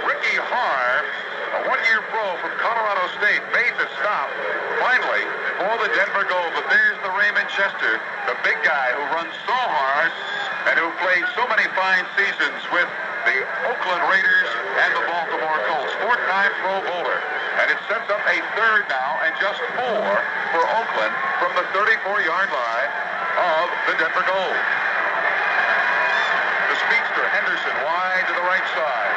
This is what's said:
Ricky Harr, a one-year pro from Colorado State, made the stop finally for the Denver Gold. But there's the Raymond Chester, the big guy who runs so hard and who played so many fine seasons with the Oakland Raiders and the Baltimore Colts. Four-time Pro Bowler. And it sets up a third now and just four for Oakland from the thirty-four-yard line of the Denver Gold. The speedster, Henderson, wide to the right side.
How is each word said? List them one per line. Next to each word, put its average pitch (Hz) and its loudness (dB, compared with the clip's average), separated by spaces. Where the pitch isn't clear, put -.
Ricky - 0
Harr, 147 0
a - 0
one-year 247 2
pro 208 -2
from 165 -4
Colorado 220 0
State, 202 2
made 226 2
the 156 2
stop 160 0
finally - 2
for 208 2
the 208 0
Denver 196 2
Gold. 180 0
But - -2
there's 214 4
the 185 -4
Raymond 202 2
Chester, 185 0
the 123 -2
big - 2
guy 139 2
who - -2
runs 165 -4
so - 2
hard 156 2
and 131 4
who 165 0
played 175 2
so 233 0
many 208 2
fine 190 2
seasons 170 0
with - 4
the 170 2
Oakland 180 -2
Raiders - 4
and 180 2
the - 0
Baltimore 156 -2
Colts. 131 -2
Four-time 202 2
Pro 190 0
Bowler. 170 -2
And 117 4
it 147 0
sets 220 -2
up 208 0
a 196 2
third 214 2
now 139 -2
and 208 0
just 196 -2
four 220 0
for 494 4
Oakland - 0
from 180 2
the 175 -2
thirty-four-yard 196 2
line 120 0
of 160 2
the 175 0
Denver 165 2
Gold. 185 0
The 427 0
speedster, - 0
Henderson, - -2
wide 185 0
to - -2
the 180 0
right 185 0
side. 135 -2